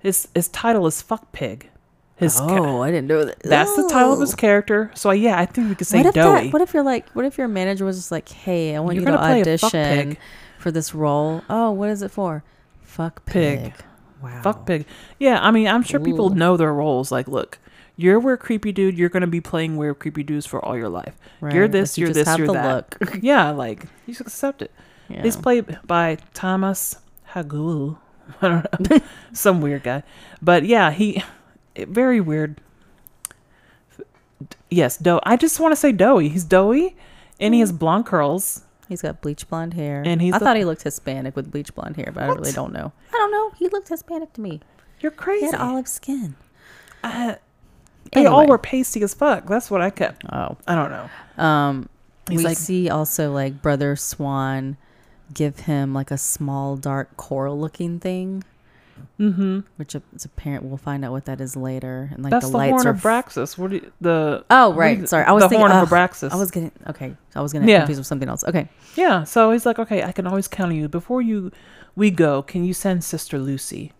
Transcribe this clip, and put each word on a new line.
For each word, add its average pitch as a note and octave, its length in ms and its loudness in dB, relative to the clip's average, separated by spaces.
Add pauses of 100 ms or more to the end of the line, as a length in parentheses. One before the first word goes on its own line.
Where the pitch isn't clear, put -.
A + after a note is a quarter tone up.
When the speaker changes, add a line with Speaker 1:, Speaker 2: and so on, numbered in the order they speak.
Speaker 1:
His, - 340 -2
his F3+ 140 0
title A3 380 0
is D#3+ 140 -2
Fuck - 320 -8
Pig. A#2+ 380 -10 (460)
His D#3+ 220 0
ca- C#3+ 80 -2 (140)
Speaker 2:
Oh, C#3 220 0
I C#3+ 80 0
didn't D3+ 160 -2
know D#3 180 2
that. - 180 -8
Speaker 1:
That's D#3+ 320 4
the G4 140 2
title C4 240 6
of - 80 2
his - 140 0
Speaker 2:
Oh. - 20 -10
Speaker 1:
character. G#3 580 2
So G3+ 180 0
yeah, G#3 280 2
I F3 60 2
think A3+ 240 -2
we G3 60 -2
could F3+ 100 -6
say G#3 140 0
Speaker 2:
What D#4 80 8
if G4+ 60 4
that, D#4 100 6
Speaker 1:
doughy. E4 260 6
Speaker 2:
what D4+ 100 2
if F4+ 140 0
you're D4 100 2
like, B3+ 300 -2
what A#3+ 100 -2
if C#4 140 -4
your C4 100 -2
manager G3 380 -2
was F#3+ 100 -2
just F3+ 160 -10
like, D#3+ 160 -6
"Hey, E3 480 -4
I D3+ 40 -4
want F3 160 -2
Speaker 1:
You're F#3 80 0
Speaker 2:
you - 80 2
to - 40 -
Speaker 1:
gonna - 60 2
play F#3 180 4
a E3 160 2
fuck A3 160 0
Speaker 2:
audition C#3+ 380 0
Speaker 1:
pig. D3+ 80 -10 (400)
Speaker 2:
for E3+ 140 -4
this D#3 240 -4
role." D3+ 520 0
"Oh, A3+ 220 0
what G3+ 200 -2
is G3+ 120 -6
it F#3+ 80 -8
for?" E3+ 320 -4 (400)
"Fuck - 420 -10
Speaker 1:
Pig. D3 380 0
Speaker 2:
pig." A#2+ 100 -10 (480)
Wow. A#2+ 220 -14
Speaker 1:
Fuck G#3 240 -4
pig. D#3 180 -2 (360)
Yeah, C4+ 200 4
I A3 120 4
mean, A3 160 4
I'm A#3 160 2
sure C#4+ 160 -2
people F3 320 0
Speaker 2:
Ooh. - 20 0
Speaker 1:
know F3 220 4
their D#3 180 2
roles. C#3+ 380 0
Like, B2+ 160 -4
look, - 300 -6 (360)
you're F3+ 220 4
a - 40 4
weird B3 200 0
creepy G#3+ 320 -4
dude. F#3+ 260 0
You're F3 120 2
gonna F3+ 180 0
be E3+ 120 -2
playing D#3+ 360 -4
weird D3 240 -4
creepy D3+ 240 -8
dudes D3 200 -6
for - 200 -8
all B2+ 120 -6
your A2+ 120 -6
life. - 260 -10 (260)
Speaker 2:
Right, D3 140 -6
Speaker 1:
You're G3 140 4
this, G3 240 0
Speaker 2:
like, - 60 -6
you - 80 -2
Speaker 1:
you're - 20 0
Speaker 2:
just D3+ 100 0
Speaker 1:
this, D3+ 100 2
Speaker 2:
have D#3+ 100 2
Speaker 1:
you're D#3 100 2
Speaker 2:
the D3+ 60 2
Speaker 1:
that. C3 460 -2
Speaker 2:
look. F#3+ 180 -6
<laughs> F#3+ 40 -8
Speaker 1:
Yeah, A#3+ 280 4
like, B2+ 340 -6 (220)
you A#3+ 80 -14
just A#3+ 80 -14
accept - 380 -8
it. - 120 -12 (360)
Speaker 2:
Yeah. - 140 -12
Speaker 1:
He's A3+ 140 0
played A#3+ 500 0
by E3+ 320 0 (160)
Thomas F#3+ 600 -2 (360)
Hagulu. D3+ 640 -4 (220)
<laughs> - 240 -10
I F#3+ 60 2
don't E3+ 420 0
know. D4+ 80 6 (180)
Speaker 2:
<laughs> - 160 -20
Speaker 1:
Some F#3 280 2
weird C#3+ 240 -2
guy. C3 180 -4 (400)
But E3 220 6
yeah, G3+ 260 4
he, F#3 320 -2 (540)
very A#3+ 440 0
weird. D#3 400 -2 (2000)
Yes, E3 260 2
dough. E3+ 280 2
I A#3 120 4
just D#4+ 240 0
wanna D#4+ 160 4
say C#4+ 160 4
doughy. F#3+ 360 6
He's E3+ 160 -2
doughy, G#3+ 520 4 (440)
and G#3+ 140 4
he A#3 60 6
has G3+ 120 2
Speaker 2:
Mm. E3 60 -6
Speaker 1:
blonde E3+ 280 2
curls. D#3+ 560 0 (260)
Speaker 2:
He's F3 140 -8
got D#3 180 -6
bleach - 280 -10
blonde E3 260 -8
hair. D3 300 -6
Speaker 1:
And E3+ 180 2
he's F3+ 120 2
Speaker 2:
I - 40 2
Speaker 1:
the G#3+ 60 0
Speaker 2:
thought A#3 120 4
he G#3 80 2
looked E3 180 -2
Hispanic C3+ 540 -8
with C#3 140 -8
bleach D3 240 -10
blonde - 220 -12
hair, - 160 -10
but - 100 -8
I C#3 60 -4
Speaker 1:
What? - 100 -2
Speaker 2:
really C#3 140 -6
don't C3+ 200 -8
know. - 200 -10 (200)
I A#4+ 60 -4
don't G#4 120 0
know. G#4+ 280 -2
He F4+ 100 -2
looked G4 200 -6
Hispanic D#4+ 460 -10
to A3+ 60 -14
me. E3 200 -10 (400)
Speaker 1:
You're D4+ 120 -4
crazy. G4+ 340 -4
Speaker 2:
He D#4+ 60 -2
had - 80 -4
olive B3+ 280 -4
skin. A#3+ 480 -8 (680)
Speaker 1:
Uh, A#3 300 -4 (800)
they C#4+ 120 6
all C4+ 160 8
Speaker 2:
Anyway. D4+ 100 8
Speaker 1:
were A#3 80 8
pasty C4 440 -4
as G3+ 100 -2
fuck. C4+ 340 0
That's G#3+ 240 -2
what F#3+ 120 0
I G3 80 0
kept. - 420 -6
Speaker 2:
Oh. - 240 -6 (100)
Speaker 1:
I F3 80 0
don't D3+ 160 0
know. - 540 -10
Speaker 2:
Um, C#3+ 440 0 (420)
Speaker 1:
He's E3+ 80 0
Speaker 2:
we E3 60 2
Speaker 1:
like E3 120 0
Speaker 2:
see F3+ 320 -2
also, D#3 440 -2
like, C#3 280 -4
Brother C#3+ 340 0
Swan C3+ 840 -6 (580)
give D3 260 -4
him, C#3 320 -2
like, C3+ 180 -6
a C#3 80 -4
small, C#3 580 -6
dark C3+ 420 -6
coral C#3 420 -6
looking E3+ 400 -6
thing. F#3 420 -6 (800)
Speaker 1:
Mm-hmm. G3 400 0 (160)
Speaker 2:
Which D3+ 180 -14
is - 300 -14
apparent, C#3+ 400 -8
we'll C3+ 120 -10
find C#3 280 -8
out B2 80 -8
what C3+ 140 -8
that C3 140 -10
is C3 160 -10
later. C3 560 -8
And, - 100 -12
like, C#3 80 -4
Speaker 1:
That's B3 160 2
Speaker 2:
the C4 60 -4
Speaker 1:
the - 40 0
Speaker 2:
lights - 140 2 (120)
Speaker 1:
horn B3 40 4
Speaker 2:
are A#3+ 40 4
Speaker 1:
of G3+ 120 -2
Braxis. A3 560 -2
What F#3 120 -4
do G3 60 -4
you, - 240 -10
the, D#3+ 500 0
Speaker 2:
Oh, B3+ 180 4
Speaker 1:
what E3+ 60 0
do D#3+ 60 -2
Speaker 2:
right. D#3+ 180 4
Speaker 1:
you, F3+ 80 -6
Speaker 2:
Sorry. D#3+ 180 2
I F3+ 80 4
was G#3 120 8
Speaker 1:
the F#3 40 6
Speaker 2:
thinking, G#3+ 200 6
Speaker 1:
horn F#3 40 6 (100)
of E3+ 100 2
Speaker 2:
ugh, F3+ 180 4
Speaker 1:
Abraxas. - 220 -8
Speaker 2:
I F3+ 40 -2
was F#3+ 140 -2
getting, E3+ 220 -8 (160)
okay. C#3 260 -12 (200)
I C#3 60 -6
was C#3+ 120 -4
getting G3 160 2
Speaker 1:
Yeah. G#3 120 8
Speaker 2:
confused C#3+ 200 0
with C3+ 60 -10
something C3 220 -6
else. - 160 -8
Okay. D#3+ 240 -2 (280)
Speaker 1:
Yeah. A#3+ 280 2
So A3 280 4
he's A#3 140 0
like, A#3 120 0
"Okay, A3 240 -2
I F3+ 100 -6
can F3+ 140 -4
always F#3+ 220 -4
count F3+ 240 -4
on D#3+ 40 -2
you. D3+ 120 -4
Before F3 340 -4
you, G#3 280 -4 (460)
we G#3 140 4
go, D3+ 320 2
can F3 220 -4
you F3+ 100 -2
send F3+ 300 -2
Sister - 340 -8
Lucy?" C3+ 600 -8